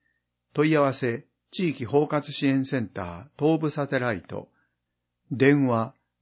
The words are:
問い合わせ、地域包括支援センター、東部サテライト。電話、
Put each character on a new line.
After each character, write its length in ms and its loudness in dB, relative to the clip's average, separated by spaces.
問 160 2
い 60 4
合 60 4
わ 120 2
せ、 320 -4
地 200 -2
域 140 -8
包 200 2
括 160 -2
支 240 -6
援 180 2
セ 160 -4
ン 100 -6
タ 140 -12
ー、 400 -8
東 160 4
部 120 -2
サ 160 -6
テ 100 -4
ラ 160 -2
イ 80 -6
ト。 280 -12
電 340 4
話、 300 0